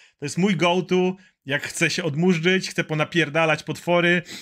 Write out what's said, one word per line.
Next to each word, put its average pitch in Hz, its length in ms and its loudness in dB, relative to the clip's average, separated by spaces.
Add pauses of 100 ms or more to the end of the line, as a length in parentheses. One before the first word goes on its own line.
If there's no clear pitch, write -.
(200)
to 143 60 -8
jest 139 120 -8
mój 190 180 2
go-to, 180 600 2 (300)
jak 139 180 -4
chcę - 260 -2
się 175 140 -4
odmurzyć, 175 640 0
chcę - 140 -4
ponapierdalać 156 800 0
potwory, 175 580 0 (200)